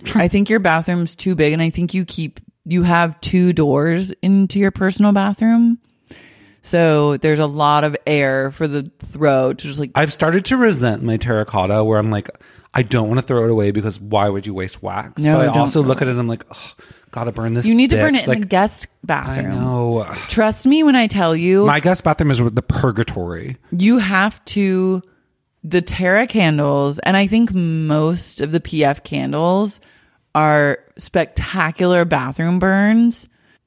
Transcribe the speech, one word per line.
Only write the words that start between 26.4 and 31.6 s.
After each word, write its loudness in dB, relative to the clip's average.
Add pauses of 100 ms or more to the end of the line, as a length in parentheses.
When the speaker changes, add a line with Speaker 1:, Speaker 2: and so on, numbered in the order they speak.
Speaker 2:
and 0
I 2
think 2
most -2
of -6
the 0
P -2
F -2
candles -2 (540)
are 2 (200)
spectacular 0